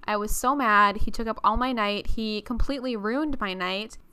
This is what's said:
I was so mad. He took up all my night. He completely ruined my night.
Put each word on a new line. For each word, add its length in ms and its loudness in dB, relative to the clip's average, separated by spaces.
I 120 0
was 180 -2
so 200 0
mad. 440 4
He 120 4
took 160 -4
up 160 -4
all 140 4
my 160 0
night. 340 -2
He 360 -2
completely 520 -2
ruined 460 -2
my 140 -4
night. 440 -6